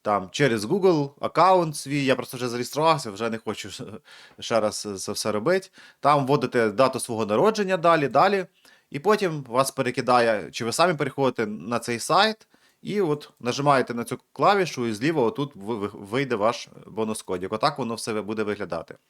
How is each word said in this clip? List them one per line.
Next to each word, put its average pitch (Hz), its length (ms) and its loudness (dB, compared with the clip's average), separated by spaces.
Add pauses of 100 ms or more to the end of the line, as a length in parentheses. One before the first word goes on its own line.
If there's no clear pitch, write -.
там 98 300 0
через 117 340 0
Google 160 540 2
аккаунт 170 560 4
свій. 139 300 -4
Я 131 100 4
просто 123 220 -10
вже 123 120 -4
зареєструвався, 143 600 0
вже 110 180 -4
не 113 80 -4
хочу 107 320 -8 (680)
ще 113 200 0
раз 104 440 -2
це - 80 -6
все 107 200 -4
робити. 156 380 0 (300)
Там 139 280 4
вводите 123 420 2
дату 120 300 2
свого 110 260 -4
народження, 185 520 2
далі, 160 300 4
далі. 180 380 2 (440)
І 143 100 -8
потім 180 440 0
вас 123 280 2
перекидає, 120 800 2
чи 120 140 -6
ви 110 60 -2
самі 175 220 2
переходите 139 520 -2
на 107 340 -6
цей 117 200 -4
сайт, 202 480 0 (340)
і 202 200 -4
от 151 380 -2
нажимаєте 127 540 0
на 117 100 -6
цю 120 160 -8 (140)
клавішу, 160 540 2
і 113 60 -2
зліва 139 300 0
отут 131 320 -2
ви-, 98 200 -6
ви-, 101 180 -4
вийде 123 420 -4
ваш 107 340 0 (160)
бонус-кодик. 95 680 -6
Отак 143 260 -2
воно 117 160 -6
все 107 260 -6
буде 107 220 -6
виглядати. 95 540 -6 (120)